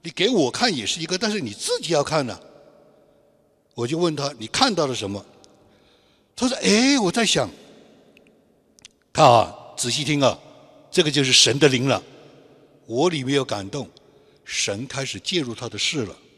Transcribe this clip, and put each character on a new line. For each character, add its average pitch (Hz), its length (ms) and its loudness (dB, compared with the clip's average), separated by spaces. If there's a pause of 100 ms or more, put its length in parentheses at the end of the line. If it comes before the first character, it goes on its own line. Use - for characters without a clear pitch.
你 170 80 -12
给 180 180 0
我 165 220 2
看 220 260 -2
也 107 80 -6
是 - 160 -6
一 160 60 -6
个， 185 100 -4
但 208 140 -4
是 214 80 -4
你 117 140 -6
自 480 280 -6
己 165 120 -4
要 147 100 2
看 147 240 -2
呢。” 101 100 -10 (1400)
我 120 100 -4
就 147 100 -4
问 165 200 0
他 143 220 -4
，“你 107 100 -12
看 262 260 -4
到 156 140 -2
了 123 60 -6
什 104 140 -8
么？” 98 160 -10 (1120)
他 254 120 0
说 247 140 -2
，“哎， 247 360 4
我 185 140 0
在 233 120 0
想， 131 240 0 (1600)
看 156 120 6
啊， 117 300 6 (220)
仔 123 120 -6
细 123 140 -4
听 143 180 0
啊， 117 160 4 (540)
这 180 120 2
个 151 80 2
就 143 120 2
是 131 100 2
神 117 280 4
的 156 80 8
灵 131 180 2
了。” 117 160 2 (840)
我 131 220 0
里 156 140 -2
面 135 140 0
有 135 80 2
感 101 260 -6
动， 127 180 -8 (560)
神 104 440 -4
开 135 160 -6
始 - 160 -8
介 180 200 -2
入 120 140 -6
他 120 140 -10
的 104 100 -10
事 135 260 -2
了。 87 120 -12 (220)